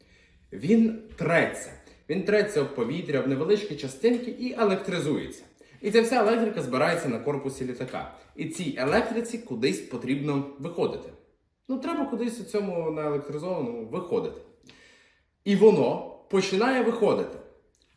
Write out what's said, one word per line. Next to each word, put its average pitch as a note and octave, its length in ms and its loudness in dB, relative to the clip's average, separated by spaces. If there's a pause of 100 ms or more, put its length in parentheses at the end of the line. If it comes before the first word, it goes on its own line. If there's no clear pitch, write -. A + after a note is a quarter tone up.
(520)
він G#3+ 480 4 (160)
треться. D3+ 560 0 (400)
Він F3 120 -2
треться G3+ 380 2
об C3 140 -2
повітря, C#3 440 -2
об B2 80 -2
невеличкі D3+ 480 0
частинки A#3 560 0
і B3 220 -6
електризується. F3+ 880 -2 (380)
І G3+ 100 -4
ця A3+ 100 6
вся A#3+ 180 4
електрика G#3+ 420 2
збирається C#3+ 480 0
на A2+ 100 -2
корпусі C3+ 460 -4
літака. B2+ 480 -8 (220)
І C3 100 -6
цій D#3 320 -6
електриці A3+ 600 0
кудись C3+ 420 -2
потрібно C#3 640 -2 (140)
виходити. - 500 -4 (580)
Ну, C4 100 -4
треба D#4+ 280 -4
кудись A#3 340 -4
у G3 40 -10
цьому F3 480 -2
наелектризованому D3 960 -4
виходити. A#2 560 -4 (1040)
І G3+ 120 4
воно E3+ 600 6 (120)
починає A3+ 540 2
виходити G#3 540 0 (600)